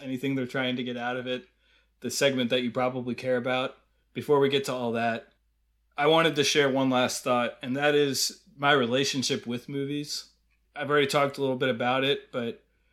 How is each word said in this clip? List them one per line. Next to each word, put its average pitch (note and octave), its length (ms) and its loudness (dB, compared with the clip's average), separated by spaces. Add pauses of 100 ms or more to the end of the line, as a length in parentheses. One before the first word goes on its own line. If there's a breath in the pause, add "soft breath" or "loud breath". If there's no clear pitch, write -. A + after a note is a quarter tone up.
anything C3+ 340 -4
they're B2+ 120 -4
trying B2+ 300 -4
to C3 60 -6
get A#2+ 140 -6
out B2 200 -6
of B2+ 100 -8
it, B2 180 -6 (540)
the B2 100 -8
segment B2+ 400 2
that B2+ 120 0
you A#2+ 100 -4
probably B2+ 420 -2
care B2+ 240 -2
about, B2+ 380 -4 (380)
before C#3 260 2
we C#3 100 4
get C3+ 160 0
to C3+ 80 -4
all B2 200 -4
that, A#2 340 -2 (720)
I D3 100 2
wanted D#3+ 280 6
to C#3+ 80 2
share C#3+ 260 4
one C3 200 2
last B2+ 340 2
thought, A#2+ 380 0
and B2+ 140 -6
that D3 200 2
is C#3+ 480 0 (140)
my C#3+ 140 2
relationship C3 720 0
with A#2 220 -8
movies. C#3+ 580 -8 (500)
I've C#3+ 140 -6
already D3 180 4
talked C#3+ 300 0
a C#3 40 -8
little C3 160 0
bit C3 120 0
about B2 340 0
it, C#3 280 -2
but A#2 320 -6 (300)